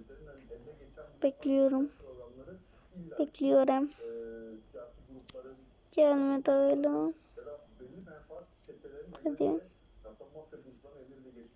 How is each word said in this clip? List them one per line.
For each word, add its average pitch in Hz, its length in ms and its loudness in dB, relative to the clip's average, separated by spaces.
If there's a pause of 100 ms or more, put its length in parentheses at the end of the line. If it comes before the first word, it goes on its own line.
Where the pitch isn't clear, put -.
(1200)
Bekliyorum. 269 680 2 (1300)
Bekliyorum. 269 720 2 (2000)
Gelme 277 560 4
Dayla. 285 640 4 (2000)
Hadi. 302 360 0 (1900)